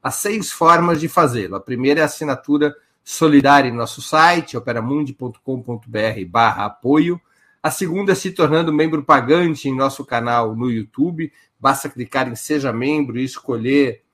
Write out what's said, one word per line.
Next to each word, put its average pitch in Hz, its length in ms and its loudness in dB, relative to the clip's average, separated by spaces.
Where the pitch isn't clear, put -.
Há 139 80 -6
seis 208 420 -6
formas 170 480 4
de 165 100 -4
fazê-lo. 117 460 0
A 98 40 -6
primeira 131 400 0
é 160 40 4
a - 20 4
assinatura 147 720 -2
solidária 143 680 4
em 117 40 -6
nosso 117 280 -8
site, 160 560 2
operamundi 123 560 -4
ponto 123 280 -12
com 131 200 -8
ponto 117 280 -10
B 113 100 -6
R 107 260 -2
barra 104 400 0
apoio. 156 540 0
A 156 80 0
segunda 190 440 -2
é - 20 4
se 190 160 -6
tornando 160 400 2
membro 151 320 0
pagante 147 640 2
em 131 80 -2
nosso 135 300 -2
canal 117 500 0
no 123 160 -2
YouTube. 147 600 -4
Basta 139 300 -2
clicar 123 400 -6
em 113 60 -10
Seja 139 360 -4
Membro 127 480 -2
e 131 40 -2
escolher 131 800 -2